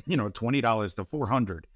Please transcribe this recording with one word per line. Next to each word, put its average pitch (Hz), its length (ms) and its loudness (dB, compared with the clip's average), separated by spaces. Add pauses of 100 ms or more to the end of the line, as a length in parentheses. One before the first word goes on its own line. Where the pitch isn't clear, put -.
you 170 120 2
know, 104 120 0
twenty 123 320 0
dollars 110 340 2
to 98 100 -6
four 143 220 -2
hundred 101 380 0 (100)